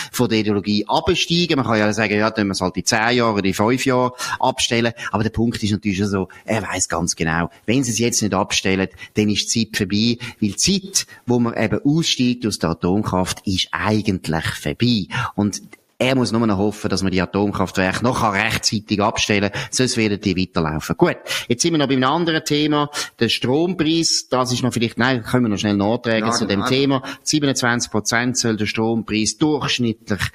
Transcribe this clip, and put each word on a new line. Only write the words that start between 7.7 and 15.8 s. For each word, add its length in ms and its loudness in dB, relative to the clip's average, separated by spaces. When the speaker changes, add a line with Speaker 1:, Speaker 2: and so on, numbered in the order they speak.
Speaker 1:
sie 100 -2
es 60 -2
jetzt 240 0
nicht 120 0
abstellen, 540 0
dann 160 2
ist 240 -2
die 160 0
Zeit 80 -8
vorbei. 400 0
Weil 100 2
die 60 -8
Zeit, 500 -2
wo 120 4
man 180 0
eben 280 0
aussteigt 600 0
aus 120 -2
der 120 0
Atomkraft, 760 0
ist 260 -2
eigentlich 720 0
vorbei. 640 -2
Und 280 0